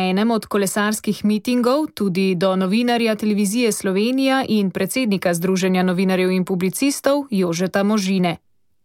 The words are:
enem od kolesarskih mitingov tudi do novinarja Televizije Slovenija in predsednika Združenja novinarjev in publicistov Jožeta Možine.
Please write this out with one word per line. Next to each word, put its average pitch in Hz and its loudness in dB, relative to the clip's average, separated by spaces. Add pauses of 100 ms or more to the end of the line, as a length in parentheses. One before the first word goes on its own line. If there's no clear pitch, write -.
enem 196 2
od 220 -2
kolesarskih 208 -2
mitingov 247 0
tudi 190 0
do 190 2
novinarja 226 0
Televizije 214 0
Slovenija 262 0
in 208 0
predsednika 190 -2
Združenja 185 0
novinarjev 185 2
in 185 0
publicistov 277 0
Jožeta 185 0
Možine. 190 0 (480)